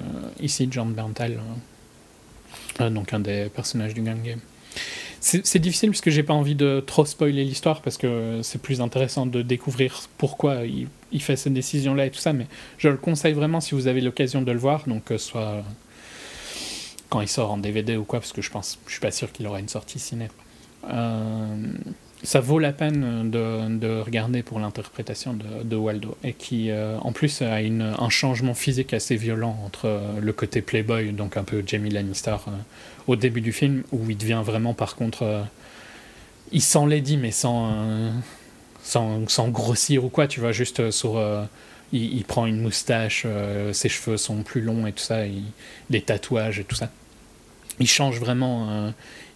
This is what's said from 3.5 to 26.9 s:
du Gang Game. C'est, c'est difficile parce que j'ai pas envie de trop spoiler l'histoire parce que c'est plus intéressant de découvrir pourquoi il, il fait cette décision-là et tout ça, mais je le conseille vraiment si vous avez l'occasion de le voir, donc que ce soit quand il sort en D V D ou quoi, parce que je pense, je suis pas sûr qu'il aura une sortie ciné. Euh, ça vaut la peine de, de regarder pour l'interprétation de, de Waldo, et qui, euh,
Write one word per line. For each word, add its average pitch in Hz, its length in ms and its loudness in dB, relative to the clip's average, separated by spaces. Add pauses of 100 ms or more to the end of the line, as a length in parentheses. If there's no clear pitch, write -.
du 113 80 -2
Gang 113 200 -2
Game. 117 180 -6 (800)
C'est, - 260 2
c'est - 120 6
difficile 175 320 4
parce - 120 0
que - 80 6
j'ai 151 120 6
pas 147 120 2
envie 147 200 4
de 139 320 4
trop 151 200 6
spoiler 143 380 2
l'histoire 151 360 2
parce - 160 -4
que 113 460 0
c'est - 180 -6
plus 127 220 -2
intéressant 131 420 2
de 123 160 0
découvrir 123 600 0 (160)
pourquoi 139 480 2
il, 127 200 -4 (260)
il 147 100 0
fait 139 140 2
cette 135 180 0
décision-là 139 500 2
et 135 60 0
tout - 80 -8
ça, 160 160 2
mais 120 120 0 (300)
je 151 140 6
le 135 80 2
conseille 160 340 2
vraiment 151 300 2
si - 120 -4
vous 131 120 0
avez 127 160 4
l'occasion 127 400 2
de 123 100 2
le 120 60 0
voir, 143 280 2
donc 113 180 -2
que 117 120 -2
ce - 140 -8
soit 107 340 -4 (1400)
quand 107 140 0
il 104 60 -2
sort 107 240 0
en 104 40 0
D 104 140 -2
V 107 120 0
D 113 140 0
ou 110 80 -2
quoi, 117 160 -2
parce - 120 -8
que - 100 -6
je - 80 -6
pense, - 360 -8
je - 60 -12
suis - 80 -8
pas 110 120 0
sûr - 200 -6
qu'il 110 140 -8
aura 101 140 -6
une 104 80 -8
sortie - 300 -10
ciné. 117 300 -6 (640)
Euh, 110 680 -2 (680)
ça - 180 4
vaut 139 180 4
la 147 140 4
peine 131 580 0
de, 113 480 0
de 110 220 0
regarder 117 420 0
pour 117 160 -8
l'interprétation 107 760 -6
de, 107 280 -8
de 113 140 -2
Waldo, 107 480 -2
et 123 80 -4
qui, 113 380 -2
euh, 107 300 0